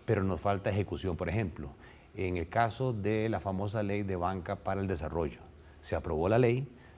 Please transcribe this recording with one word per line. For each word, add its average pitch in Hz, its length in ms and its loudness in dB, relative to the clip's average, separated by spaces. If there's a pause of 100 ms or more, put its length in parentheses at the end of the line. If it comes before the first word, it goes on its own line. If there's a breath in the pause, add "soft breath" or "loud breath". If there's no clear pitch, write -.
pero 104 180 2
nos 92 180 0
falta 101 280 0
ejecución. 92 460 0
Por 82 140 -2
ejemplo, 82 400 -2 (460 loud breath)
en 90 220 0
el 82 120 -2
caso 117 440 2
de 107 360 0
la 101 100 0
famosa 98 440 -2
Ley 101 200 0
de 98 120 -2
Banca 92 400 -2
para 98 260 -2
el 98 60 0
Desarrollo, 80 540 -2 (400 loud breath)
se - 140 -2
aprobó 82 320 0
la 110 120 6
ley, 127 280 4 (300 loud breath)